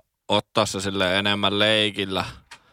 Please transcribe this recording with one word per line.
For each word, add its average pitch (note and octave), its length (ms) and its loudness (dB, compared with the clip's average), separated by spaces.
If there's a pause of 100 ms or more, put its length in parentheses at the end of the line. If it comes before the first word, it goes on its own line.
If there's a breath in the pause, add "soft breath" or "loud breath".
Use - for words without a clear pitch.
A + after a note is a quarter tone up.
(280)
ottaa G#2 380 2
se F#2+ 140 -6
sille F#2+ 380 0
enemmän G2+ 400 0
leikillä. G#2 640 0 (480 loud breath)